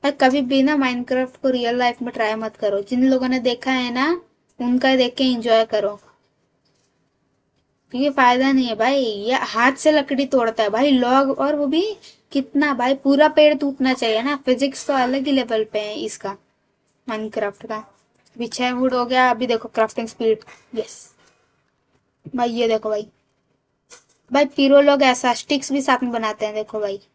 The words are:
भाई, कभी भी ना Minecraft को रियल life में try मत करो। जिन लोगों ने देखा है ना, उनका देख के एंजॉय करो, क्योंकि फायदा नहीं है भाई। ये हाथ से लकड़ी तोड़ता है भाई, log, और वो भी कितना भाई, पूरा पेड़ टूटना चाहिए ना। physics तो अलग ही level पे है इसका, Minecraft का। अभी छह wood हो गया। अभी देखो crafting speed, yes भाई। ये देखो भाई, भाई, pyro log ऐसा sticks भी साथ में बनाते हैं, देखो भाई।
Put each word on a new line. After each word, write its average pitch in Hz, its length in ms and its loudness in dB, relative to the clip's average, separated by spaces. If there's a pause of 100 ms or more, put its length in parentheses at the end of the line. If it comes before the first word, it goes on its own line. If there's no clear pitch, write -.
भाई, 285 80 2
कभी 277 300 2
भी 262 200 2
ना 294 140 2
Minecraft 254 600 -2
को - 120 -2
रियल 240 280 -2
life 247 260 -2
में 240 120 -8
try 220 200 -2
मत 220 220 -8
करो। 202 260 -2
जिन 247 280 -2
लोगों 254 180 0
ने 254 100 0
देखा 254 320 -2
है 247 220 -2
ना, 294 300 -2 (380)
उनका 254 360 2
देख 247 180 0
के 269 100 -2
एंजॉय 226 400 2
करो, 208 360 -4 (1900)
क्योंकि 269 200 0
फायदा 262 420 2
नहीं 262 140 2
है 226 80 -2
भाई। 254 260 0
ये 220 340 -2
हाथ 247 380 0
से 302 200 4
लकड़ी 277 340 0
तोड़ता 233 360 0
है 208 80 0
भाई, 254 200 2
log, 262 480 2
और 294 180 0
वो 294 100 -2
भी 311 160 0 (500)
कितना 277 420 -2
भाई, 247 200 0
पूरा 277 340 4
पेड़ 302 260 4
टूटना 277 400 -2
चाहिए 226 280 -2
ना। 285 140 -4
physics 269 500 0
तो 294 80 -2
अलग 262 320 0
ही 294 60 0
level 233 320 0
पे 214 160 -6
है 214 140 -8
इसका, 202 420 -6 (720)
Minecraft 214 600 -8
का। 226 100 -8
अभी - 680 -16
छह 247 260 -4
wood 254 220 -2
हो 247 100 -2
गया। 254 260 2
अभी 233 160 -2
देखो 226 220 -2
crafting 220 400 -4
speed, 220 360 -2 (300)
yes - 360 -8 (1300)
भाई। 240 140 -2
ये 233 180 -2
देखो 220 220 -2
भाई, 214 160 -4 (1200)
भाई, 277 140 2
pyro 277 360 4
log 285 220 4
ऐसा 254 320 2
sticks - 380 -2
भी 277 100 0
साथ 262 200 2
में 240 100 -4
बनाते 220 340 -4
हैं, 214 80 -8
देखो 214 260 -6
भाई। 202 180 -6 (160)